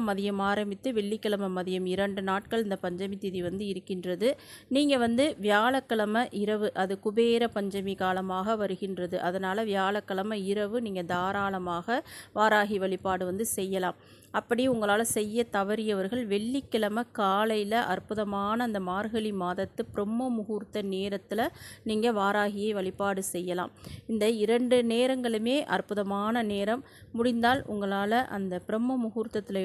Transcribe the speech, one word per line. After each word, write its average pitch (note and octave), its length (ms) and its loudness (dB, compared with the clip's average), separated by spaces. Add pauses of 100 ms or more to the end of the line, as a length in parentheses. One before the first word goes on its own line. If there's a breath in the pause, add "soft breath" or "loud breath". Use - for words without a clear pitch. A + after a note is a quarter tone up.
மதியம் G3 400 0
ஆரம்பித்து G3+ 500 -2
வெள்ளிக்கிழமை G3+ 640 0
மதியம் F#3 340 -2
இரண்டு G3 380 0
நாட்கள் G#3 360 0
இந்த F#3+ 200 -2
பஞ்சமி G3 380 -4
திதி F#3 240 -2
வந்து G3 180 -4
இருக்கின்றது. F3+ 640 -2 (380 loud breath)
நீங்க C#4 280 4
வந்து A#3+ 300 4 (180)
வியாழக்கிழமை A3 800 2 (160)
இரவு, G#3 260 0 (180)
அது F#3+ 140 -2
குபேர A#3 600 2
பஞ்சமி G3 360 -4
காலமாக F#3 720 0
வருகின்றது. F3+ 560 -4
அதனால F#3+ 420 -2
வியாழக்கிழமை G3+ 840 -2
இரவு G#3 340 0
நீங்க G3 220 -4 (120)
தாராளமாக F#3+ 880 -2 (320 loud breath)
வாராகி G#3 440 4
வழிபாடு F#3 460 0
வந்து F#3+ 220 -2 (100)
செய்யலாம். F#3+ 420 -2 (340 loud breath)
அப்படி A#3 360 0
உங்களால G#3+ 380 4
செய்ய A3 360 0 (100)
தவறியவர்கள் G#3 800 0
வெள்ளிக்கிழமை A3 720 0 (140)
காலையில G#3+ 760 2
அற்புதமான G3+ 680 -2 (100)
அந்த G#3 120 -2
மார்கழி G#3+ 520 -2 (100)
மாதத்து F#3 400 -4 (120)
பிரம்ம A3+ 360 -2
முகூர்த்த G#3+ 520 -4 (120)
நேரத்துல G3 520 -2 (440 loud breath)
நீங்க A3 220 2
வாராகியை G3+ 640 2
வழிபாடு F#3+ 460 -2
செய்யலாம். F3+ 480 -4 (360 loud breath)
இந்த G#3+ 200 2 (160)
இரண்டு A#3+ 360 4 (120)
நேரங்களுமே A#3+ 640 2 (220)
அற்புதமான G3+ 680 -2
நேரம். G#3 400 -2 (300 loud breath)
முடிந்தால் A#3 520 2
உங்களால G3+ 560 0 (140)
அந்த F#3 320 -4
பிரம்ம A#3+ 380 0
முகூர்த்தத்துல G#3+ 600 -4